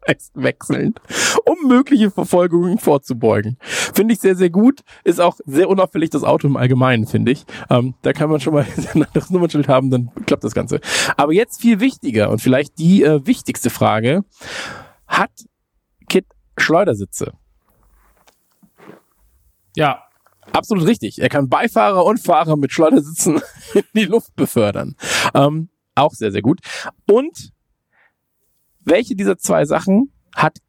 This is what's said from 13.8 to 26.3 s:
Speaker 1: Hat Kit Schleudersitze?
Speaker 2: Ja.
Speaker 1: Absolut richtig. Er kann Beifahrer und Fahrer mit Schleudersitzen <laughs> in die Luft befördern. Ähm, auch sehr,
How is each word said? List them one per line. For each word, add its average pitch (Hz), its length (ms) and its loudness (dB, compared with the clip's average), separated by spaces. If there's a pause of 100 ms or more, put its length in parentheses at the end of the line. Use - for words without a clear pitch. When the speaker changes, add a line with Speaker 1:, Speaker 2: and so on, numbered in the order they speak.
Speaker 1:
Hat - 240 -2 (800)
Kit 190 160 2 (340)
Schleudersitze? 147 720 -2 (2500)
Speaker 2:
Ja. 143 280 -2 (500)
Speaker 1:
Absolut 165 320 0
richtig. 185 340 -2
Er - 100 0
kann 139 200 -2
Beifahrer 196 560 2
und 214 140 0
Fahrer 160 360 2
mit 139 160 -2
Schleudersitzen 160 680 2 (160)
<laughs> - 160 -20
in - 80 4 (140)
die 214 100 2
Luft 214 300 -2
befördern. 107 600 -2 (380)
Ähm, 151 360 0 (260)
auch 147 180 2
sehr, 107 180 -4